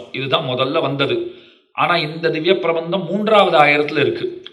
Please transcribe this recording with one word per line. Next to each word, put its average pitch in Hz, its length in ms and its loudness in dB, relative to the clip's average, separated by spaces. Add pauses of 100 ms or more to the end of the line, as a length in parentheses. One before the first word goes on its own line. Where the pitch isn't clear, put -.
(120)
இதுதான் 123 360 -4
முதல்ல 135 340 -2
வந்தது. 139 540 -2 (360)
ஆனா 156 260 0
இந்த 160 320 -4
திவ்ய 160 300 0
பிரபந்தம் 165 460 -2
மூன்றாவது 196 520 4
ஆயிரத்துல 147 420 4
இருக்கு. - 540 -2